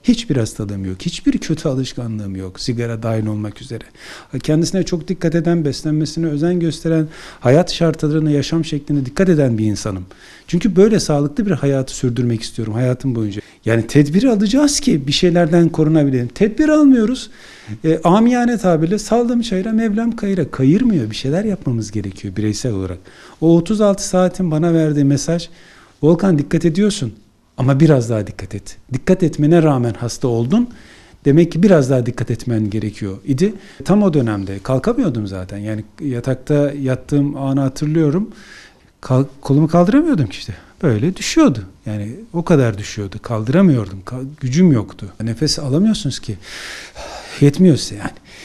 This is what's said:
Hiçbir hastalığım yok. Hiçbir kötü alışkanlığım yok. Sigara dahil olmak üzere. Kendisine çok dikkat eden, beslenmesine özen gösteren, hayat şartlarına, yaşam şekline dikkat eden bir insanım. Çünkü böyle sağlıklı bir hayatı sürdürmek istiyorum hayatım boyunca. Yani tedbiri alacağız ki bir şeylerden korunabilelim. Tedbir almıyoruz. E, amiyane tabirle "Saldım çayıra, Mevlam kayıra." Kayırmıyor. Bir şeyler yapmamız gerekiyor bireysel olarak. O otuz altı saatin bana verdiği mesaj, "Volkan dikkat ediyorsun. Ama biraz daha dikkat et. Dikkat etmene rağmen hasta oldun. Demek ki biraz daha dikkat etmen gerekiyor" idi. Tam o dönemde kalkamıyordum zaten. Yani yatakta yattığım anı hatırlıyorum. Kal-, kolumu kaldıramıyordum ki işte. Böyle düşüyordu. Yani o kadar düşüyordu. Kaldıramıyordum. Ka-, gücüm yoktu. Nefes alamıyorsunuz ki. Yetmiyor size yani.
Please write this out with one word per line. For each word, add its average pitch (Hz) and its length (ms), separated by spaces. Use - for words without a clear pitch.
Hiçbir 226 340
hastalığım 104 480
yok. 92 180
Hiçbir 262 360
kötü - 300
alışkanlığım 113 680
yok. 92 240
Sigara 117 420
dahil 113 240
olmak 107 360
üzere. 117 220
Kendisine 165 400
çok 165 260
dikkat 175 260
eden, 170 300
beslenmesine 151 640
özen 165 340
gösteren, 165 460
hayat 143 320
şartlarına, 156 580
yaşam 147 340
şekline 143 420
dikkat 185 220
eden 139 300
bir 110 60
insanım. 98 420
Çünkü 175 300
böyle 202 240
sağlıklı 147 460
bir 208 40
hayatı 135 460
sürdürmek 120 460
istiyorum 107 320
hayatım 127 400
boyunca. 104 260
Yani 110 220
tedbiri 156 440
alacağız 247 500
ki 147 260
bir 143 60
şeylerden 170 560
korunabilelim. 147 600
Tedbir 220 400
almıyoruz. 262 600
E, 160 200
amiyane 233 540
tabirle 175 400
"Saldım 240 420
çayıra, 208 320
Mevlam 220 440
kayıra." 190 340
Kayırmıyor. 156 600
Bir 107 60
şeyler 160 280
yapmamız 120 460
gerekiyor 98 460
bireysel 107 360
olarak. 92 260
O 165 160
otuz 202 240
altı 202 280
saatin 180 420
bana 165 240
verdiği 151 300
mesaj, 143 440
"Volkan 170 360
dikkat 143 260
ediyorsun. 170 480
Ama 135 240
biraz 139 300
daha 107 160
dikkat 95 280
et. - 220
Dikkat 180 300
etmene 156 400
rağmen 127 320
hasta 120 340
oldun. 131 400
Demek 170 280
ki 160 100
biraz 160 280
daha 127 160
dikkat 120 240
etmen 110 400
gerekiyor" 104 460
idi. 147 260
Tam 208 180
o 185 120
dönemde 104 440
kalkamıyordum 131 680
zaten. 95 320
Yani 107 260
yatakta 139 720
yattığım 143 640
anı 135 240
hatırlıyorum. 151 680
Kal-, 131 260
kolumu 147 280
kaldıramıyordum 202 580
ki - 120
işte. - 160
Böyle 139 340
düşüyordu. 208 460
Yani 107 240
o 170 120
kadar 127 340
düşüyordu. 101 440
Kaldıramıyordum. 113 840
Ka-, 127 200
gücüm 151 320
yoktu. 107 340
Nefes 113 360
alamıyorsunuz 151 600
ki. - 180
Yetmiyor 143 360
size - 180
yani. - 240